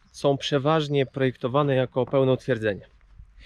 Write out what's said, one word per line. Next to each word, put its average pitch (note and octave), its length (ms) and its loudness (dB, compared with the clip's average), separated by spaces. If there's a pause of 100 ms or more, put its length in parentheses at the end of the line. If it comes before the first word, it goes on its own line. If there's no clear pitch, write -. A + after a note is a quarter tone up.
(120)
są C#3 240 0
przeważnie C#3+ 680 0
projektowane C3 680 0
jako B2+ 320 0
pełne C3+ 260 2
utwierdzenie. A2 680 -4 (480)